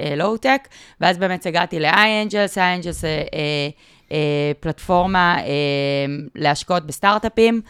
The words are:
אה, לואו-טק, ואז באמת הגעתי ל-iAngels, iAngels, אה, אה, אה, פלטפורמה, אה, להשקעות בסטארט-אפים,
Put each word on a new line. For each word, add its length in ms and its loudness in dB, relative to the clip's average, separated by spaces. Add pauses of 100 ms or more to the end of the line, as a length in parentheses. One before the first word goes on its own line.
אה, 160 -4
לואו-טק, 520 0 (320)
ואז 180 2
באמת 280 -2
הגעתי 340 -2
ל-iAngels, 760 2
iAngels, 480 -2
אה, 180 -2 (120)
אה, 340 -2 (440)
אה, 40 -2 (440)
פלטפורמה, 800 0
אה, 60 -6 (920)
להשקעות 520 0
בסטארט-אפים, 840 2